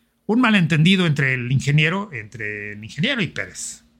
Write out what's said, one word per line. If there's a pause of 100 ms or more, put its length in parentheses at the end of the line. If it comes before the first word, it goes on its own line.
(260)
un
malentendido
entre
el
ingeniero,
entre
el
ingeniero
y
Pérez, (160)